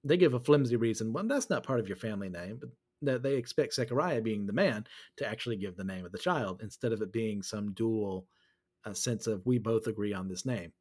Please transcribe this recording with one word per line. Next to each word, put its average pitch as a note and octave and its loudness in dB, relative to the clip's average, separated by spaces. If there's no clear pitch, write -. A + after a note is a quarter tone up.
they D3 4
give E3 8
a A#2+ 0
flimsy C3+ 6
reason. A2+ 2
"Well, E3+ -2
that's B3+ 0
not D3 0
part B2 2
of G#2 -2
your F#2+ -4
family G2+ -4
name," F2+ -8
but - -12
th-, B2+ 2
they C3+ 2
expect - 0
Zechariah B2+ 2
being G#2+ 0
the G2+ -2
man A#2+ 2
to C#3 -4
actually A2 -4
give F#2+ -6
the F#2+ -6
name F#2 -4
of F2 -12
the G2 -8
child B2 -2
instead A2 -4
of G#2+ 0
it F#2+ -4
being G#2+ -2
some G#2 -4
dual G#2 0
a G2+ -8
sense A#2 -2
of, G2+ -2
"We B2 4
both A2+ 2
agree G#2 -2
on F#2+ -4
this F#2 -6
name." G2+ -4